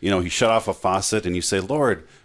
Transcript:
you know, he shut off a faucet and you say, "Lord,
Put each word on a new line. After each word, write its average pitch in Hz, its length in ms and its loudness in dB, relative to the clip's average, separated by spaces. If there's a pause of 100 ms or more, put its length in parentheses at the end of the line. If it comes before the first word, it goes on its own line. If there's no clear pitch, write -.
you 92 80 0
know, 95 100 2
he 90 80 -2
shut 113 240 2
off 113 160 2
a 95 60 0
faucet 98 520 -2
and 90 80 -2
you 90 80 -2
say, 95 200 0
"Lord, 123 440 0 (200)